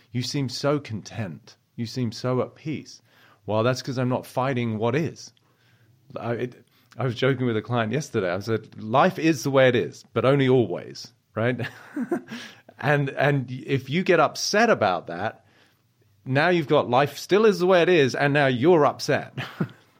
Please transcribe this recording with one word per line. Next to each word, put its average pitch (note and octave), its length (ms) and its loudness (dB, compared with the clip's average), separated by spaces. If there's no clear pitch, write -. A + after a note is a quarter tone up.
you B2 80 -4
seem C3+ 260 -4
so C#3+ 320 -2
content. G#2+ 800 -12
You A#2 100 -8
seem A2+ 280 -6
so B2+ 280 -2
at - 140 -8
peace." - 460 -12
Well, G#2+ 180 0
that's B2+ 180 0
'cause B2+ 160 -8
I'm B2+ 100 -2
not A#2 180 -4
fighting B2 520 -2
what A#2 180 0
is. - 380 -6
I, A#2 160 -6
it, B2 320 -8
I A2+ 60 -4
was B2 120 -2
joking B2+ 300 0
with A#2 120 0
a G#2 40 -2
client A2+ 300 -2
yesterday. A2+ 400 -2
I F#2+ 80 -4
said, G#2+ 420 -6
"Life C#3+ 380 2
is D#3 240 0
the C#3+ 80 -2
way C3+ 160 6
it B2 80 4
is, F2 380 -2
but A2 100 0
only C3+ 240 4
always," F2 640 0
right? A#2 240 -2
<laughs> C#4 140 -6
And, C#3+ 320 0
and C3+ 400 -2
if C3 380 -4
you F3 140 -2
get F3 160 4
upset G#3 500 2
about G2 380 0
that, F2 380 -8
now C#3 240 2
you've E3 180 2
got B2+ 220 2
life C#3 280 2
still G#3 280 2
is F#3+ 140 4
the F3+ 80 2
way F#3 140 6
it E3 80 4
is, C#3 260 4
and C#3+ 180 0
now C#3+ 140 4
you're C#3+ 380 4
upset. A#2 480 -2
<laughs> C#3 80 -4